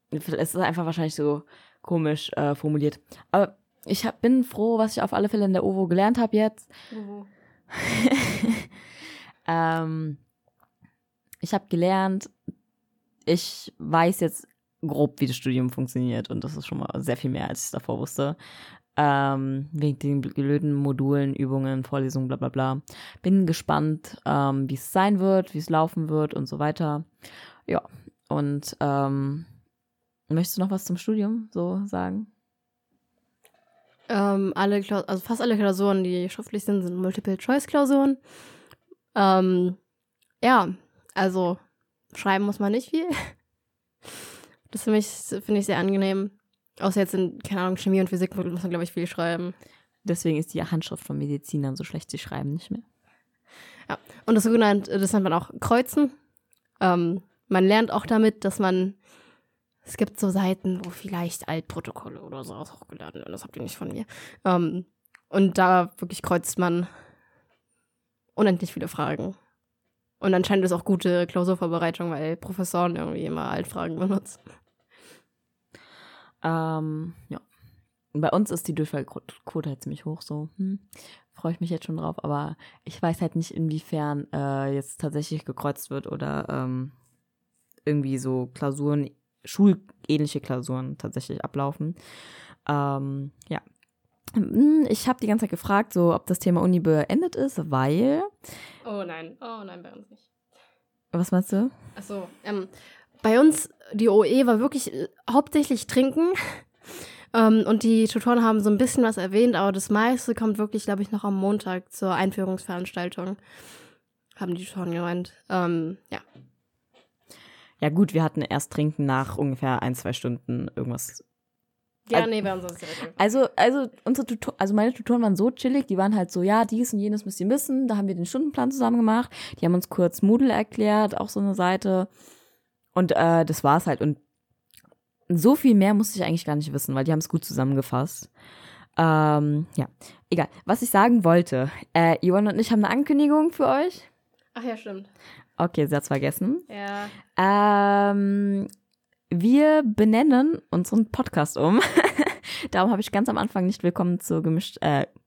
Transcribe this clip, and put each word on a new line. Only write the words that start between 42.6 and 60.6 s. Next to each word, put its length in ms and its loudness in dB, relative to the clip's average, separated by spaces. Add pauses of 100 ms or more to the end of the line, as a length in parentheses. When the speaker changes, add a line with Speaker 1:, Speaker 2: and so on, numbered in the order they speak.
Speaker 2:
nicht 200 -4
viel. 180 -2
<laughs> 60 -2 (1600)
Das 140 -10
finde 120 2
ich, 80 0
finde 540 -4
ich 80 -4
sehr 100 0
angenehm. 540 0 (480)
Außer 200 0
jetzt 140 0
in, 300 -2
keine 180 -6
Ahnung, 160 -2
Chemie 240 2
und 80 0
Physik 260 -4
muss 280 -6
man, 80 -4
glaub 100 -2
ich, 100 -8
viel 140 -6
schreiben. 480 -4 (500)
Speaker 1:
Deswegen 360 -2
ist 160 -6
die 80 -4
Handschrift 400 -6
von 160 -10
Medizinern 560 -4
so 80 -10
schlecht, 260 -12
sie 80 -12
schreiben 360 -8
nicht 180 -10
mehr. 100 -8 (1080)
Speaker 2:
Ja, 120 -8 (260)
und 80 4
das 120 4
sogenannte, 520 2
das 160 -2
nennt 120 2
man 80 0
auch 260 -4
Kreuzen. 520 2 (680)
Ähm, 400 2 (280)
man 180 4
lernt 240 4
auch 160 -4
damit, 380 2
dass 120 -4
man, 380 0 (880)
es 120 -16
gibt 240 -2
so 120 0
Seiten, 520 -2